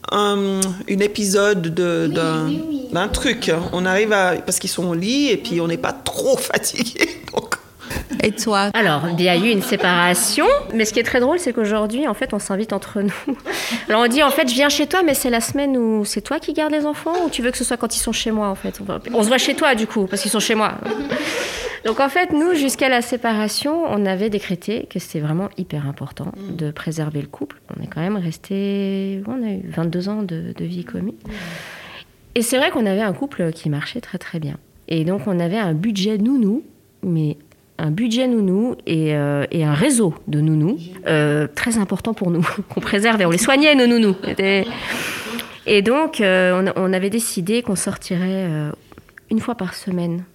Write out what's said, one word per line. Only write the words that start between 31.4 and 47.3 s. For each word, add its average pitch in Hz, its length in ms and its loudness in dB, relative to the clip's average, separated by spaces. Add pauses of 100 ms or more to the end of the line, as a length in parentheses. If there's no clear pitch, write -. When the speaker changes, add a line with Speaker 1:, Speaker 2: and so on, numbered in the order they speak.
Speaker 4:
Et 240 80 2
c'est 254 160 2
vrai 285 120 4
qu'on 247 140 2
avait 196 180 2
un 202 120 0
couple - 380 -2
qui 160 180 -4
marchait 151 320 -4
très, - 160 -10
très - 220 -8
bien. 147 180 -6 (300)
Et 160 160 0
donc, 190 220 0
on 180 140 0
avait 175 180 0
un 185 140 0
budget 202 460 0
nounou, 233 460 2 (380)
mais 160 340 0 (440)
un 156 120 0
budget 233 340 0
nounou 220 480 2 (140)
et, 156 260 2
euh, 143 380 0
et 160 120 2
un 151 80 4
réseau 220 400 4 (140)
de 147 140 0
nounous, 156 380 2 (280)
euh, 151 480 2
très 233 240 0
important 202 340 -2
pour 202 200 -2
nous, 165 120 2 (140)
<laughs> 196 100 -8
qu'on - 120 -4
préserve 214 420 2
et - 40 4
on 165 40 4
les 170 80 4
soignait, 285 380 6
nos 247 100 6
nounous. 220 380 6
C'était, 196 420 2 (1000)
et 208 160 6
donc, 294 380 2
euh, 185 560 4
on, 185 120 0
on 190 40 2
avait 190 180 0
décidé 226 520 0